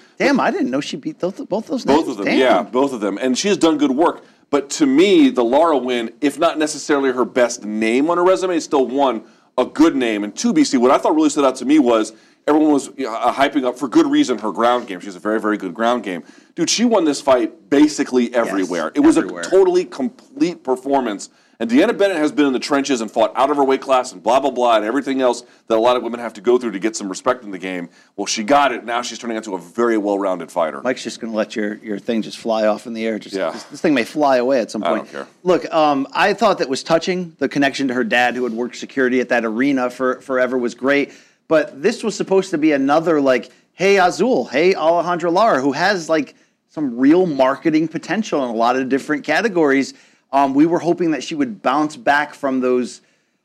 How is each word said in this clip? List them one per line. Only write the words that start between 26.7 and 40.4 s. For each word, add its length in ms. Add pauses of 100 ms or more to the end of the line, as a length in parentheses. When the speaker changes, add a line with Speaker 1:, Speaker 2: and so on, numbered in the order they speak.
Speaker 2:
to 80
get 160
some 140
respect 340
in 60
the 80
game. 320 (260)
Well, 120
she 160
got 280
it. 140
Now 160
she's 160
turning 200
into 180
a 40
very 380
well-rounded 540
fighter. 320
Speaker 1:
Mike's 200
just 160
gonna 140
let 220
your, 220
your 200
thing 240
just 160
fly 300
off 180
in 80
the 140
air. 100
Just, 180
Speaker 2:
Yeah. 140
Speaker 1:
this, 140
this 180
thing 140
may 80
fly 340
away 240
at 80
some 140
Speaker 2:
I 60
Speaker 1:
point. 160
Speaker 2:
don't 60
care. 160 (140)
Speaker 1:
Look, 320
um, 400
I 220
thought 240
that 100
was 140
touching. 560
The 100
connection 380
to 80
her 80
dad, 320
who 80
had 100
worked 220
security 440
at 100
that 140
arena 460
for, 320
forever, 380